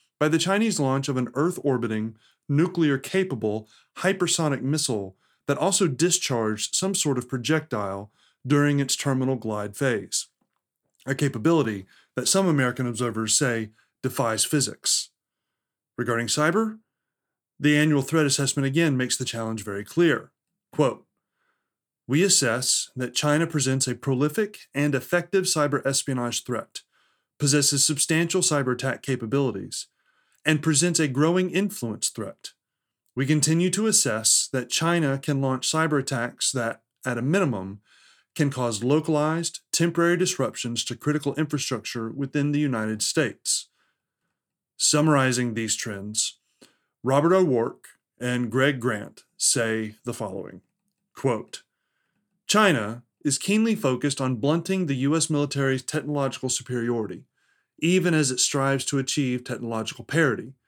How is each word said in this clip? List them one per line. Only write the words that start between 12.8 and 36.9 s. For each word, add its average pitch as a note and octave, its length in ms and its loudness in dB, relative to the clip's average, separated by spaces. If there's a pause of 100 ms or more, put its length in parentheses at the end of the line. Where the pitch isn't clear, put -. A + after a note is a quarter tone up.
observers A2 500 -2
say A2+ 320 0 (320)
defies A#2 420 0
physics. - 640 -2 (880)
Regarding A#2 300 -2
cyber, F#3 520 0 (800)
the D3 180 4
annual D3+ 240 4
threat D#3 240 2
assessment C#3 400 0
again C#3+ 320 2
makes B2+ 200 -2
the B2 80 -4
challenge A2 380 -6
very G#2 200 -8
clear. D#3+ 480 2 (400)
Quote, - 340 0 (1000)
"We D3 160 4
assess B2+ 720 0
that B2+ 180 -6
China D3+ 320 2
presents C3+ 420 0
a B2+ 60 -2
prolific D3+ 800 -2
and C#3+ 220 0
effective F3 480 0
cyber D3 420 0
espionage B2+ 580 -2
threat, - 380 -6 (560)
possesses C#3+ 480 2
substantial E3+ 560 0
cyber C3+ 320 0
attack B2+ 300 -4
capabilities, A#2+ 840 -2 (580)
and D3+ 180 2
presents D#3 340 2
a D3+ 120 2
growing E3 400 2
influence B2+ 580 -2
threat. - 460 -10 (640)
We C3+ 100 0
continue D#3 460 2
to G#3+ 160 0
assess A2 640 2
that B2 160 -2
China D#3+ 500 2
can C#3 220 -2
launch C3 280 -2
cyber D#3+ 300 0
attacks B2 540 -4
that, A#2 300 -4 (200)